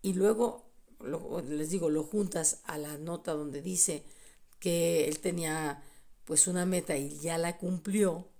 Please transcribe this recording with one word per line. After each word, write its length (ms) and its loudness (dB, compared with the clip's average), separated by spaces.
y 120 0
luego, 580 2
lo, 420 -6
les 280 -4
digo, 200 2
lo 140 2
juntas 600 0
a 140 -6
la 200 -6
nota 360 -4
donde 280 -4
dice 440 0
que 480 2
él 120 -2
tenía, 640 -2
pues, 220 6
una 180 2
meta 320 0
y 220 -6
ya 180 -2
la 200 0
cumplió 720 0